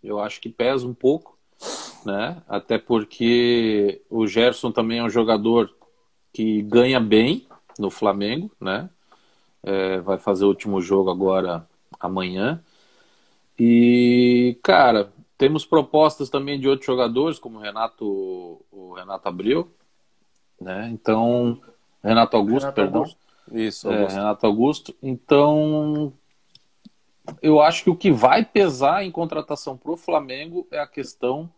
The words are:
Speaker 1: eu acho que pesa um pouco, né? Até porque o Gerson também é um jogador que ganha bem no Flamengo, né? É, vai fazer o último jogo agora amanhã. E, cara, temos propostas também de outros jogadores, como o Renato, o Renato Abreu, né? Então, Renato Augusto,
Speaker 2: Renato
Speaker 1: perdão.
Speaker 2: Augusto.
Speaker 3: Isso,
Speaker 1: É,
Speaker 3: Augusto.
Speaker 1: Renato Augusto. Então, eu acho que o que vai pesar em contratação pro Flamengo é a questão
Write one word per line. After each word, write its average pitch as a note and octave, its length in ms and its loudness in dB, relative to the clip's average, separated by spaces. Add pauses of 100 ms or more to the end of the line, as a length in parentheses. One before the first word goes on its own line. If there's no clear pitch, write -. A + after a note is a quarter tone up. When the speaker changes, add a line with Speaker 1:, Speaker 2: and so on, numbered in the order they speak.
Speaker 1:
eu G#2 180 -8
acho G#2 200 -8
que - 80 -12
pesa B2 380 -2
um B2 80 -10
pouco, D3 420 -2 (680)
né? A2+ 420 -6
Até G#2 300 -4
porque A#2 1300 0
o A2+ 180 -2
Gerson A#2 460 0
também A#2 280 -2
é A#2 40 -4
um A2+ 60 -2
jogador A2+ 640 2 (580)
que A2 300 -2
ganha A#2+ 380 4
bem A2+ 460 2 (320)
no G2+ 120 -4
Flamengo, G#2+ 680 -4
né? G2+ 300 -6 (760)
É, F#2+ 340 -2
vai F#2+ 180 -4
fazer G2 260 -2
o G2+ 40 6
último G2 320 0
jogo F#2+ 300 2
agora F2+ 560 -2 (320)
amanhã. F#2+ 640 -6 (960)
E, B2 1040 4
cara, B2 500 4 (260)
temos D3 260 0
propostas D3+ 640 0
também C#3 300 -6
de C3+ 100 -2
outros C3+ 180 0
jogadores, B2+ 520 -2
como A2+ 200 -18
o - 40 -18
Renato, G2 1000 -8 (100)
o F#2 240 -20
Renato F#2 340 -12
Abreu, A2 420 -2 (880)
né? F#2 320 -12
Então, A#2 680 -2 (420)
Renato A2+ 340 2
Augusto, A2 240 0
Speaker 2:
Renato C#3 140 -8
Speaker 1:
perdão. F#3+ 280 0
Speaker 2:
Augusto. - 160 -10 (340)
Speaker 3:
Isso, A2 380 -6
Speaker 1:
É, G#2+ 80 -2
Speaker 3:
Augusto. G2 180 -2
Speaker 1:
Renato G#2 300 -2
Augusto. A#2 560 0
Então, D3+ 1080 2 (1300)
eu D3+ 200 6
acho D#3+ 240 4
que F#3 60 4
o E3 60 2
que G3 140 2
vai C3+ 340 4
pesar F3 600 0
em F#3 60 -10
contratação D3+ 680 -8
pro D#3 200 -10
Flamengo D#3 760 -6
é D3 80 -8
a D3 80 -6
questão C#3+ 720 -8